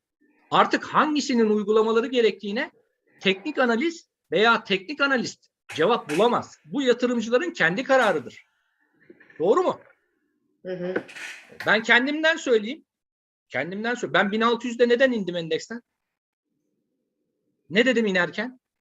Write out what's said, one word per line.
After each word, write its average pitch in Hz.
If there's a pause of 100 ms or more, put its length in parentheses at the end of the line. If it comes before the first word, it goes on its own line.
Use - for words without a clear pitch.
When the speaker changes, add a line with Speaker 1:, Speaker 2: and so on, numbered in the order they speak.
(500)
Speaker 1:
Artık 196
hangisinin 247
uygulamaları 220
gerektiğine 226 (500)
teknik 196
analiz 262 (240)
veya 220
teknik 190
analist 262 (280)
cevap 165
bulamaz. 180
Bu 208
yatırımcıların 247
kendi 180
kararıdır. 220 (920)
Doğru 233
mu? 302 (880)
Speaker 2:
Hı 185
hı. 180 (720)
Speaker 1:
Ben 214
kendimden 302
söyleyeyim. 240 (640)
Kendimden 196
söyleyeyim. 185
Ben 196
bin 220
altı 233
yüzde 240
neden 247
indim 185
endeksten? 165 (1900)
Ne 214
dedim 233
inerken? 190 (200)